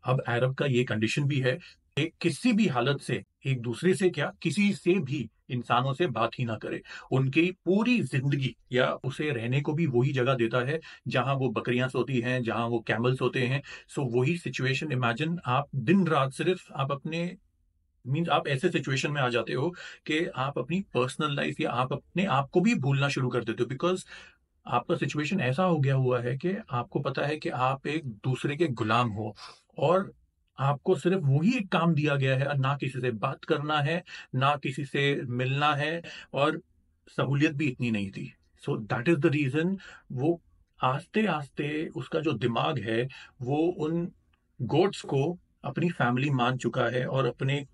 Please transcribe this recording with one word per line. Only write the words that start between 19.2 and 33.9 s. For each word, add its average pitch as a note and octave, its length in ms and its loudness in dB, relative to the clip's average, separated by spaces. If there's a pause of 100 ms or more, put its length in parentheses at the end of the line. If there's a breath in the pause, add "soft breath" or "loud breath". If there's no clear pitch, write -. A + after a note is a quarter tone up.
आ B2+ 80 4
जाते A#2 240 0
हो C#3+ 160 0 (360 loud breath)
कि D#3+ 200 0
आप C#3 340 -4
अपनी D#3+ 220 -2
personal C#3 540 -2
life D3 260 -2
या D#3 100 0
आप C3 220 -2
अपने E3+ 320 -2
आप C3+ 240 0
को F3 120 4
भी A#3 140 4
भूलना C#3 340 2
शुरू B2 200 0
कर A#2+ 140 0
देते A#2 200 -2
हो, A#2 60 -4
because F3 380 -2 (600 loud breath)
आपका B2+ 280 0
situation D3+ 440 -2
ऐसा C3 240 0
हो F3 160 4
गया C3+ 160 2
हुआ B2 260 2
है B2 160 -2
कि F3 180 -2 (140)
आपको A#2+ 300 -4
पता C#3 260 -2
है D3+ 120 -2
कि D#3 120 -6
आप C3 380 0
एक D3+ 180 -4
दूसरे C3 500 -2
के E3 120 2
गुलाम A#2 420 2
हो G#2+ 260 -6 (420 loud breath)
और F3 360 2 (460)
आपको C#3 360 2
सिर्फ F3 280 2
वही D#3+ 340 4
एक G3 100 -4
काम E3+ 260 4
दिया D3 220 2
गया C3+ 220 2
है, C#3+ 200 0
ना C3+ 200 2
किसी C3+ 240 -4
से B2+ 100 0
बात B2+ 340 -4
करना D3+ 360 0
है, E3 220 0 (320 loud breath)